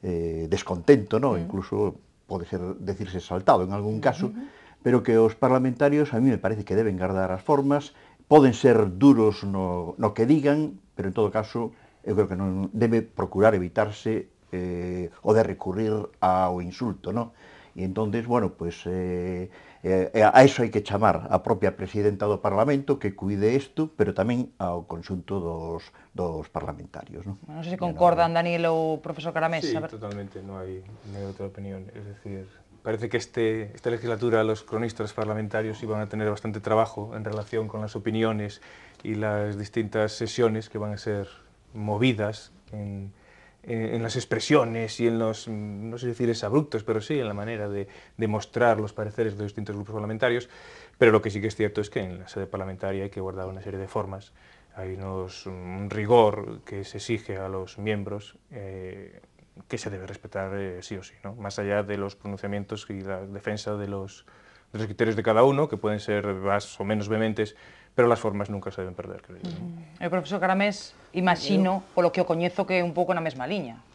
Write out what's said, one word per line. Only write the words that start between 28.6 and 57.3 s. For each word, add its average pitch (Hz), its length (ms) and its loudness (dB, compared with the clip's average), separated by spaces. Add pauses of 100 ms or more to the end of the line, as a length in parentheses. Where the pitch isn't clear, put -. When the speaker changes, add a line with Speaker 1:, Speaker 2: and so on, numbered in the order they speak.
Speaker 2:
ou 160 320 0
profesor 160 320 -8
Caramés, 165 320 0
Speaker 3:
Sí, 127 80 -2
Speaker 2:
a - 80 -2
ver. - 80 -8
Speaker 3:
totalmente, 101 480 -10
non 95 240 -10
hai, 92 240 -10 (240)
non 98 80 -10
hai 98 80 -6
outra 98 240 -8
opinión. 98 480 -12
Es 104 80 -14
decir, 98 400 -12 (400)
parece 110 240 -4
que 120 80 -2
este, 110 560 -2
esta - 160 -4
legislatura 113 560 0
los 110 160 -2
cronistas 110 480 -6
parlamentarios 110 720 -4
iban 107 160 -4
a 107 80 -4
tener 107 240 -2
bastante 104 320 -6
trabajo 110 560 0
en 107 80 -8
relación 107 400 -4
con 107 160 -8
las 107 160 -8
opiniones 107 640 -2 (400)
y 107 160 -4
las 104 400 -2
distintas 107 560 -2
sesiones 110 560 0
que - 80 -8
van 104 160 -6
a 104 80 -10
ser 101 240 -4 (480)
movidas 107 800 -2 (160)
en 101 400 -10 (560)
eh, 113 280 -4
en 117 80 -2
las 113 140 -4
expresiones 113 840 0
y 117 60 2
en 113 120 2
los, 110 300 -2
mm, 104 400 -8
no 113 80 -10
sé 123 120 -6
decir 120 200 -2
exabruptos, 113 560 0
pero 110 160 0
sí 147 180 -4
en 123 80 -2
la 104 60 -4
manera 104 360 -6
de, 101 200 -6 (300)
de 110 100 0
mostrar 110 500 2
los 107 140 -4
pareceres 107 420 -4
de 101 40 -12
los 104 140 -6
distintos 104 220 -8
grupos 104 200 -8
parlamentarios, 110 560 -2 (480)
pero 117 140 8
lo 107 100 6
que 110 80 -2
sí 101 100 -4
que 104 60 -2
es 104 100 -4
cierto 107 240 -2
es 101 80 -4
que - 120 -4
en 90 180 -8
la 92 100 -16
sede 98 180 -8
parlamentaria 95 580 -6
hay 98 60 -8
que 98 100 -10
guardar 95 280 -8
una 95 140 -12
serie 98 160 -10
de 95 100 -10
formas, 98 440 -8 (440)
hay 95 180 -10
unos, 95 520 -10
un 92 420 -10
rigor 107 800 4
que 98 180 -10
se - 140 -12
exige 107 400 -6